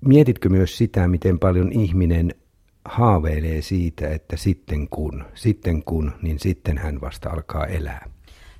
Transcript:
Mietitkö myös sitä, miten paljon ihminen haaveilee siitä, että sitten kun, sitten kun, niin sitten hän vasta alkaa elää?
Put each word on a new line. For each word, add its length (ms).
Mietitkö 440
myös 300
sitä, 300
miten 300
paljon 340
ihminen 640
haaveilee 760
siitä, 460
että 280
sitten 520
kun, 360
sitten 480
kun, 300
niin 160
sitten 400
hän 220
vasta 300
alkaa 360
elää? 420